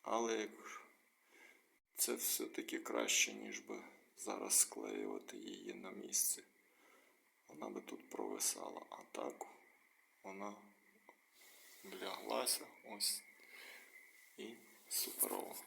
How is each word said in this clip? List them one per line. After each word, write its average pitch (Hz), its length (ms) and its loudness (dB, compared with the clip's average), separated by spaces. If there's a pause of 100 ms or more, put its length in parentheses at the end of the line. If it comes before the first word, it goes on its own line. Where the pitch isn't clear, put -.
Але 113 360 2
як - 440 -4 (1120)
це - 180 4
все-таки - 680 0
краще, - 540 6
ніж - 260 -6
би - 240 -8 (340)
зараз 104 420 4
склеювати 52 800 2
її 50 360 -8
на 95 180 -8
місці. - 520 2 (1040)
Вона - 220 -8
би 50 120 -4
тут - 280 -10
провисала, - 800 -2
а - 80 -10 (140)
так - 340 -4 (760)
вона 101 320 -8 (1300)
вляглася, 104 840 0 (180)
ось, - 400 0 (1120)
і 110 160 -8 (360)
суперово. 50 680 0 (120)